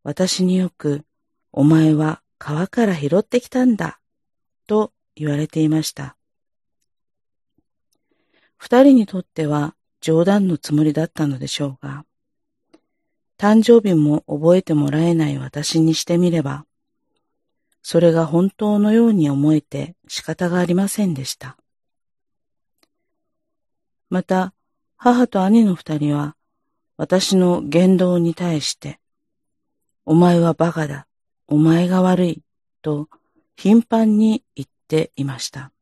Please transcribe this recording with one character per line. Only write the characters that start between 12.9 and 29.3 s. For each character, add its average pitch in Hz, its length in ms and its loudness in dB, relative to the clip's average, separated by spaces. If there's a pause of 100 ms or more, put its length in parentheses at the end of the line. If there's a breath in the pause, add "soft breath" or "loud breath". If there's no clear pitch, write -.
誕 214 240 4
生 226 260 6
日 185 60 2
も 151 340 2
覚 160 300 2
え 190 60 0
て 165 100 -4
も 143 160 0
ら 151 140 -2
え 170 100 0
な 156 160 0
い 139 80 -6
私 147 420 -6
に 160 140 2
し - 120 -6
て 170 120 -2
み 175 140 2
れ 165 100 -2
ば、 139 240 -8 (1160)
そ 170 180 0
れ 170 100 4
が 165 140 0
本 170 240 0
当 208 300 -2
の 208 120 0
よ 233 160 4
う 220 60 2
に 156 160 0
思 143 240 2
え 151 80 0
て 143 340 -12 (140)
仕 - 120 -12
方 170 280 -6
が 180 100 -2
あ 175 60 0
り 175 80 -2
ま 196 160 0
せ 208 160 -4
ん 175 80 -2
で 135 100 -10
し - 140 -12
た。 - 200 -18 (2500)
ま 180 140 -4
た、 185 300 -2 (440)
母 247 300 2
と 190 160 -2
兄 226 200 4
の 196 100 2
二 156 240 -8
人 147 160 -2
は、 147 220 -6 (640)
私 185 400 0
の 180 240 2
言 180 340 2
動 180 240 0
に 170 160 -2
対 170 240 -4
し - 160 -8
て、 - 240 -16 (1040)